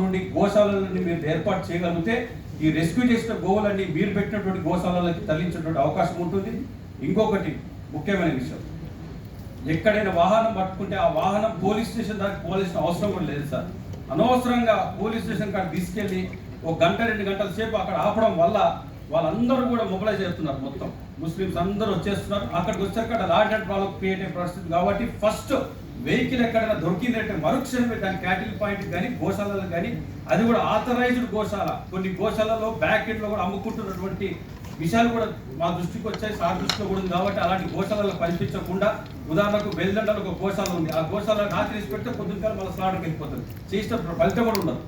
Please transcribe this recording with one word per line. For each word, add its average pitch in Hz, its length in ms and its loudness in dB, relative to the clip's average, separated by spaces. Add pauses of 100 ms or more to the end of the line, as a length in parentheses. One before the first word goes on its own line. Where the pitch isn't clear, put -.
నుండి 185 320 0
గోశాలలని 190 680 4
మీరు 156 220 -2
ఏర్పాటు 165 400 0
చేయగలిగితే 175 480 0 (480)
ఈ 156 80 4
రెస్క్యూ 247 340 2
చేసిన 226 300 2
గోవులన్నీ 190 500 2 (100)
మీరు 196 200 2
పెట్టినటువంటి 190 540 0
గోశాలలకి 175 580 0
తరలించేటువంటి 160 520 0
అవకాశం - 440 2
ఉంటుంది. 196 300 -2 (540)
ఇంకొకటి 196 440 2 (420)
ముఖ్యమైన 165 420 0
విషయం, - 260 -4 (1080)
ఎక్కడైనా 196 420 4
వాహనం 208 480 4
పట్టుకుంటే 190 380 -2
ఆ 170 120 4
వాహనం 196 440 2 (120)
పోలీస్ 220 260 2
స్టేషన్ 208 280 -4
దాకా 190 160 -2
పోవాల్సిన 180 440 -2
అవసరం 175 340 0
కూడా 175 120 -2
లేదు 143 240 -4
సార్. 165 200 -4 (440)
అనవసరంగా 240 640 4 (260)
పోలీస్ 220 220 -2
స్టేషన్ 208 280 -2
కాడ 190 200 0
తీసుకెళ్ళి 185 480 -2 (440)
ఒక 160 200 0
గంట, 196 160 4
రెండు 214 300 0
గంటల 196 200 -2
సేపు 214 260 -2
అక్కడ 185 180 -2
ఆపడం 196 440 4
వల్ల 175 200 4 (520)
వాళ్ళందరూ 240 580 2
కూడా 226 160 2
మొబిలైజ్ 190 400 0
అవుతున్నారు. 156 340 -2
మొత్తం 127 300 -6 (300)
ముస్లిమ్స్ 160 380 -2
అందరూ 202 360 0
వచ్చేస్తున్నారు. 202 640 -2
అక్కడికి 180 280 0
వచ్చాక 226 280 -2
లా 226 100 0
అండ్ 185 120 2
ఆర్డర్ 208 340 4
ప్రాబ్లం 196 320 0
క్రియేట్ 190 220 0
అయ్యే 156 180 -4
పరిస్థితి. 175 320 -4
కాబట్టి 196 340 2 (180)
ఫస్ట్ 214 320 2 (520)
వెహికల్ 240 400 2
ఎక్కడైనా 220 280 2
దొరికిందంటే 208 600 0 (100)
మరుక్షణమే 240 520 2
దాని 190 220 -2
క్యాటిల్ 180 420 -2
పాయింట్ 202 320 -2
కానీ, 190 160 0 (140)
గోశాలలు 196 480 -2
కానీ, 185 200 -2 (400)
అది 196 140 6
కూడా 233 160 6
ఆథరైజ్డ్ 240 760 2
గోశాల, 190 360 0 (200)
కొన్ని 185 200 -2 (100)
గోశాలలో 214 500 2
బ్యాక్ - 400 2
ఎండ్‌లో 214 180 -2
కూడా 208 140 0
అమ్ముకుంటున్నటువంటి 190 840 -4 (500)
విషయాలు 226 300 4
కూడా 233 180 2 (300)
మా 165 120 0 (100)
దృష్టికి - 300 -4
వచ్చాయి, 208 280 -4
సార్ 175 260 0
దృష్టిలో 208 260 -2
కూడా 190 120 0
ఉంది. 185 120 -2
కాబట్టి 190 280 2
అలాంటి 180 360 0
గోశాలలో 196 460 0
పంపించకుండా, 196 680 0 (400)
ఉదాహరణకు 202 480 2
బెల్దండలో 202 480 2
ఒక 175 180 -4
గోశాల 196 340 0
ఉంది, 160 140 0
ఆ 160 120 0 (100)
గోశాల 208 280 0 (160)
రాత్రి 208 200 -2
వేసి 202 160 -6
పెడితే 226 180 -4
పొద్దున్న 208 480 -2
మళ్ళీ 185 140 -4
స్లాటర్కి 185 340 -2
వెళ్ళిపోతుంది, 151 380 -4 (260)
చేసిన 220 260 0 (220)
ఫలితం 196 260 4
కూడా 202 160 2
ఉండదు. - 280 -2